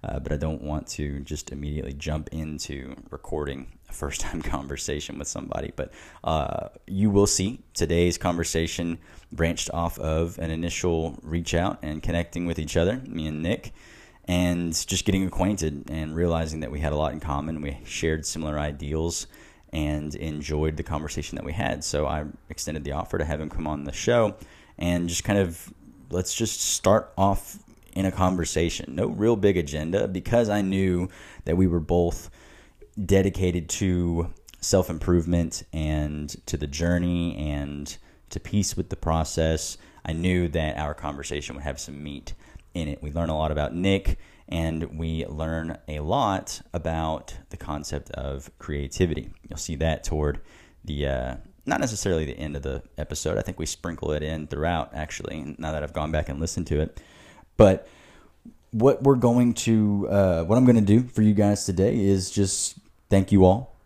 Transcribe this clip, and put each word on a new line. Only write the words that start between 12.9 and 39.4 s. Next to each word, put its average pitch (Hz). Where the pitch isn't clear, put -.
me 80
and 76
Nick, 87
and 87
just 92
getting 95
acquainted 87
and 78
realizing 80
that 65
we 73
had 76
a 76
lot 76
in 76
common. 76
We 71
shared 78
similar 76
ideals 73
and 76
enjoyed 76
the 76
conversation 76
that -
we 73
had. -
So 73
I 76
extended 76
the 69
offer 76
to 80
have 78
him 78
come 78
on 73
the 71
show 117
and 87
just 82
kind 101
of, 85
let's 92
just -
start -
off 98
in 95
a 95
conversation. 87
No 85
real 110
big 101
agenda, 82
because 107
I 104
knew 95
that 82
we 95
were 85
both 85
dedicated 92
to 87
self-improvement 85
and 76
to -
the 71
journey 87
and 73
to -
peace -
with 90
the -
process. 80